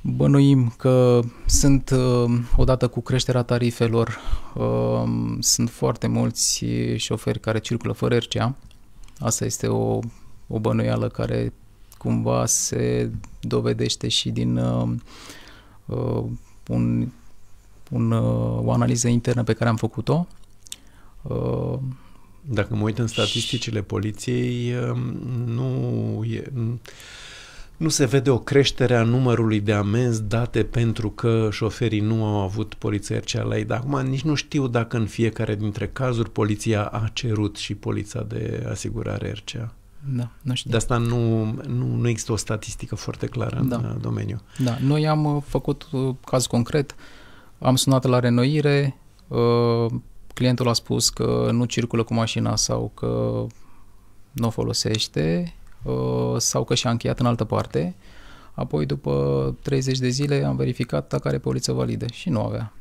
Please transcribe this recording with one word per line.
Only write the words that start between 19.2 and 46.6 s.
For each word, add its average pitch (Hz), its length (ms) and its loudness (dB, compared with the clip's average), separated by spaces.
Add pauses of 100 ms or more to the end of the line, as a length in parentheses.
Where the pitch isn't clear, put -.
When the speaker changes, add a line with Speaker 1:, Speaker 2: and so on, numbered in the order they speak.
Speaker 1:
pe 113 100 0
care 117 180 2
am 113 60 2
făcut-o. 135 500 0 (960)
Uh, 127 560 -2 (680)
Speaker 2:
Dacă 107 260 -2
mă 104 80 0
uit 107 160 0
în 120 80 0
Speaker 1:
și 110 60 -4
Speaker 2:
statisticile 110 680 -2
poliției, 120 920 -2 (160)
um, 123 80 -2 (480)
nu 117 760 -2
e, 110 280 -6 (1200)
nu 160 120 0
se 151 160 4
vede 131 260 4
o 120 80 6
creștere 127 580 4
a 117 60 6
numărului 113 580 4
de 104 120 0
amenzi 110 500 2
date 113 420 0
pentru 113 460 0
că 113 420 2
șoferii 107 480 0
nu 110 240 2
au 104 160 2
avut 101 340 -2
poliță 104 400 -2
R 110 60 0 (120)
C - 20 -2
A 117 80 0
la 110 140 0
ei. 110 80 -2
Dar 113 140 -2
acum 131 280 -2
nici 135 160 -2
nu 156 120 2
știu 135 340 -2
dacă 117 280 0
în 113 100 0
fiecare 110 480 0
dintre 104 340 -4
cazuri 120 420 -2
poliția 107 540 0
a 110 280 -2
cerut 107 440 -2
și - 180 -6
polița 104 480 -6
de - 480 -4
asigurare - 600 -4
R 107 80 -8 (140)
C - 80 -10
A. 113 140 -8 (420)
Speaker 1:
Da, 120 140 -4 (120)
nu 127 120 -2
știu. - 160 -6
Speaker 2:
De 117 60 2
asta 113 200 0
nu, 117 480 2 (220)
nu, 123 300 -2
nu 120 120 2
există 117 240 -2
o 107 40 0
statistică - 580 -6
foarte - 320 -6
clară 117 300 -4
în, 127 120 2
Speaker 1:
Da. 123 80 -2
Speaker 2:
uh, 117 240 -4
domeniu. 107 400 -4 (180)
Speaker 1:
Da, 123 220 2
noi 151 280 2
am, 151 160 2
uh, 147 220 0
făcut, - 460 -4
uh, 131 220 0 (100)
caz 131 220 2
concret. 139 480 0 (640)